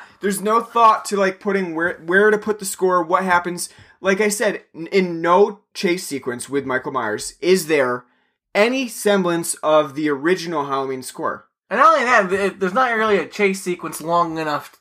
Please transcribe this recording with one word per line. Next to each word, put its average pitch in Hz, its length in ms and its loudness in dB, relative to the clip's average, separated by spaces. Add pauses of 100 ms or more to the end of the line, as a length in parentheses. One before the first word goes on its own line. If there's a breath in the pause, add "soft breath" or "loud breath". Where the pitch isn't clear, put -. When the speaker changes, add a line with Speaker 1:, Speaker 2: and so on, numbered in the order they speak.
(220 loud breath)
Speaker 1:
there's 190 200 -2
no 220 200 2
thought 226 440 2
to, 208 100 -4
like, 190 240 0
putting 190 360 -4
where, 165 280 -2
where 202 280 4
to 208 80 2
put 208 180 -4
the 196 80 -12
score, 185 380 0
what 180 200 2
happens. 180 460 0 (320 soft breath)
Like 190 180 2
I 214 80 2
said, 208 360 -2 (100)
n-, 165 140 -12
in 175 340 0
no 202 380 4 (160)
chase 180 320 -2
sequence 127 420 -8
with 135 160 -2
Michael 127 260 -4
Myers 117 480 -4
is 175 280 2
there 131 380 0 (500)
any 247 320 2
semblance 180 680 0
of 151 380 2
the 151 160 -2
original 160 560 -2
Halloween 135 380 -4
score. - 440 -8 (220)
Speaker 2:
And 208 100 -2
not 320 140 6
only 277 120 0
that, 220 260 2
th-, 196 260 0
there's 185 160 -2
not 240 240 0
really 214 220 2
a 147 80 -4
chase 190 340 -2
sequence 165 400 -8
long 165 380 0
enough. 151 420 -6